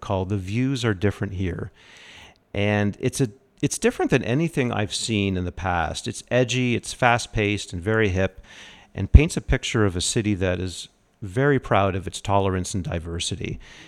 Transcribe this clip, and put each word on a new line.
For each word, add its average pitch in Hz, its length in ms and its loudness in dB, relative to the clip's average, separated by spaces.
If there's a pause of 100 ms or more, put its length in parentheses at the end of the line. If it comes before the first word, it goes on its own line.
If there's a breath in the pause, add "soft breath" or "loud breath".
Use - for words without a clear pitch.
called 95 260 -2
"The 104 80 0
Views 117 480 -2
Are 113 80 4
Different 95 400 -2
Here." 92 400 -4 (800 loud breath)
And 101 480 0
it's - 220 0
a, 120 80 0 (320)
it's - 160 -2
different 254 320 0
than 131 120 2
anything 139 480 0
I've 104 240 -4
seen 101 400 0
in 92 120 -2
the 87 60 -6
past. 85 540 -2
It's - 240 -8
edgy, 123 440 0
it's - 180 -6
fast-paced 110 800 0
and 90 80 -6
very 110 300 2
hip, 95 320 0 (520 loud breath)
and 95 160 -4
paints - 280 8
a - 20 -6
picture 120 460 0
of 90 100 0
a 87 60 -2
city 107 320 0
that 90 260 -2
is 92 280 -8 (340)
very 131 360 2
proud 98 360 2
of 90 120 -4
its - 140 -10
tolerance 98 540 0
and 92 100 -2
diversity. 85 720 -6 (300 loud breath)